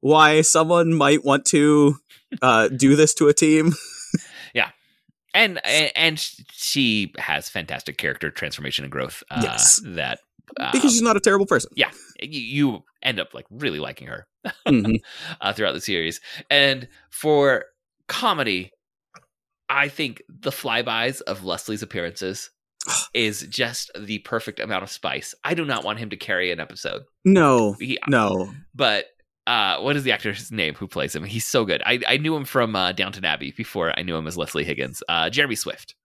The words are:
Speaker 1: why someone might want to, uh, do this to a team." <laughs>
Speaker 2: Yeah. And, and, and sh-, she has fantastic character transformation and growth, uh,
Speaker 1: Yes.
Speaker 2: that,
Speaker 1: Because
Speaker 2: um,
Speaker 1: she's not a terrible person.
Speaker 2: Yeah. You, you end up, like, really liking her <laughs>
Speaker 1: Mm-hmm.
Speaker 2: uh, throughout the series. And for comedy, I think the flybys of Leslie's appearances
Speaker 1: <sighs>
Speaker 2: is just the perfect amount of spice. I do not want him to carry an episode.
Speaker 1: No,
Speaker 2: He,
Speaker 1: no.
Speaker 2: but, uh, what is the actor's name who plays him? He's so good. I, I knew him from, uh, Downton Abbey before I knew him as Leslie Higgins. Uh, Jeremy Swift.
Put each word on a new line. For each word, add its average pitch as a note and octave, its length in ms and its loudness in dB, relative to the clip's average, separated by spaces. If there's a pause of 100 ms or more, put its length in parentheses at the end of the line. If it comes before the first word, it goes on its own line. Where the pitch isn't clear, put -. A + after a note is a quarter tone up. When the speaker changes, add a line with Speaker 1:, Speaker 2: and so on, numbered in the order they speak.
Speaker 1:
why D#3 400 6
someone E3 540 4
might D3 300 4
want C3+ 220 4
to, D3 500 6 (440)
uh, A2+ 280 6
do C3+ 280 6
this D3+ 180 6
to D3 140 4
a D3 60 6
team." D#3 440 6
<laughs> - 40 -16 (720)
Speaker 2:
Yeah. - 160 0 (640)
And, F#3+ 320 2
and, D3+ 300 2
and D#3 240 0
sh-, - 220 -8 (100)
she A2 680 0
has - 300 -4
fantastic D2+ 500 -10
character D2 340 -4
transformation C#2+ 520 -8
and C#2 60 -12
growth, B1+ 400 -8
uh, - 140 -6
Speaker 1:
Yes. - 400 2
Speaker 2:
that, D2+ 340 -6 (380)
Speaker 1:
Because C2+ 300 -2
Speaker 2:
um, C#4 40 6
Speaker 1:
she's A#3 120 2
not A3+ 140 4
a G3 40 0
terrible G3 260 4
person. - 300 0
Speaker 2:
Yeah. - 140 0 (300)
You, C#3+ 200 -10
you B2+ 440 -2 (160)
end A#2+ 200 -2
up, - 120 -8
like, B1+ 160 -16
really A2 300 -6
liking C2 300 -10
her - 180 -16 (180)
<laughs> - 220 -10
Speaker 1:
Mm-hmm. A2 300 4 (440)
Speaker 2:
uh, G2 120 -2
throughout G2 220 -2
the D#2+ 60 -6
series. E2 400 -4 (300)
And C#3 380 2 (220)
for C#3+ 560 2 (420)
comedy, A#2 640 -2 (960)
I C#3 180 2
think C#3+ 420 -6
the - 220 -8
flybys A#2+ 720 -4
of G2 220 -8
Leslie's G2+ 400 -6
appearances F#2 680 -8 (340)
Speaker 1:
<sighs> - 300 -4
Speaker 2:
is G#2+ 280 -2
just A#2 540 -6
the G#2 220 -8
perfect - 400 -8
amount F#2+ 240 -4
of F#2+ 80 -12
spice. - 420 -8 (120)
I D#3+ 100 -2
do E3 100 -4
not C#3 200 -4
want G#2+ 160 -4
him G#2+ 100 -10
to G2+ 60 -12
carry F2+ 340 -2
an E2+ 80 -6
episode. - 440 -10 (220)
Speaker 1:
No, C3+ 540 6
Speaker 2:
He, B2+ 300 -6
Speaker 1:
no. G2+ 440 2 (220)
Speaker 2:
but, A#2 300 0 (420)
uh, G2+ 340 0
what C#3 160 0
is C#3 80 -4
the B2 80 2
actor's G#2 400 -4
name E2 220 -2
who G2 120 -10
plays D2 300 -6
him? D#2 80 -8
He's A2 220 -6
so B2 180 0
good. F#2 200 -2
I, B2 220 0
I C3+ 120 2
knew D#3 180 -2
him C#3+ 80 -6
from, A#2 320 -2
uh, F#2 160 0
Downton G2 320 -6
Abbey D2+ 320 -2
before - 420 -4
I - 40 -6
knew F2+ 120 -6
him D#2+ 140 -6
as F2 80 -8
Leslie D2+ 280 -4
Higgins. C#2 440 -6
Uh, E2 200 0
Jeremy B2 280 -2
Swift. - 480 -10